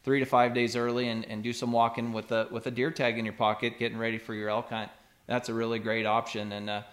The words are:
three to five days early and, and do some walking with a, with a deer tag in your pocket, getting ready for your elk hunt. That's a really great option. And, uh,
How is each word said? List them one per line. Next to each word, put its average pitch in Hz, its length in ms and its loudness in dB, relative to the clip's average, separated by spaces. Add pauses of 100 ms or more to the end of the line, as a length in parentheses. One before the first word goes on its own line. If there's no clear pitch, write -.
three 135 160 4
to 131 60 2
five 123 300 6
days 120 200 2
early 120 340 0
and, 113 160 -4
and 107 180 -6
do 120 100 -2
some 120 180 -2
walking 117 400 2
with 110 200 -6
a, 113 180 2
with 113 160 -6
a 127 60 -2
deer 123 180 0
tag 120 300 0
in 113 40 -2
your 107 120 -4
pocket, 117 420 2
getting 113 220 -2
ready 113 180 0
for 110 160 -8
your 107 160 -4
elk 113 200 0
hunt. 110 200 -6 (380)
That's - 200 -2
a 113 60 -2
really 113 260 0
great 110 260 0
option. 107 460 0
And, 104 180 -6
uh, 104 120 -4 (120)